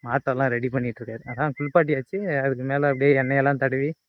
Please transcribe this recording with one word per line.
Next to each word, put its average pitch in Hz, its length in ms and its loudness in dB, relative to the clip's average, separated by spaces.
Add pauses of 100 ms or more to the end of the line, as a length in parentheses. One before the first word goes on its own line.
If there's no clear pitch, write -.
மாட்டெல்லாம் 131 480 0
ரெடி 120 160 -2
பண்ணிட்டு 123 320 -4
இருக்காரு. 113 260 -12
அதான் 127 280 -4
குளிப்பாட்டியாச்சு, 147 640 0 (200)
அதுக்கு 131 260 0
மேல 143 240 0
அப்படியே 139 280 4
எண்ணெயெல்லாம் 135 460 2
தடவி 135 280 0 (180)